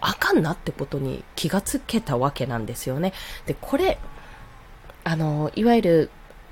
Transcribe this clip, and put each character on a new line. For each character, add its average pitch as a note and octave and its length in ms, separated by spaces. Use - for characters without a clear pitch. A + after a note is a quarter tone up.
あ G3 120
か - 200
ん B3+ 80
な D#3 120
っ - 40
て - 140
こ C#3+ 140
と C#3+ 140
に C3 240
気 D#3+ 140
が G3 120
つ - 240
け A3 160
た C3+ 160
わ C3+ 140
け - 140
な B2 120
ん A2 80
で A#2 100
す - 120
よ C3 120
ね。 F#3+ 140
で、 D#3 140
こ - 180
れ、 F#4 200
あ E3 120
の、 D3+ 400
い G#3+ 80
わ A#3 120
ゆ A3+ 60
る、 E3 280